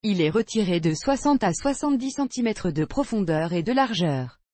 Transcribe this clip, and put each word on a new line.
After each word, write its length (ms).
Il 200
est 80
retiré 500
de 140
soixante 500
à 80
soixante-dix 600
centimètres 580
de 160
profondeur 640
et 100
de 100
largeur. 680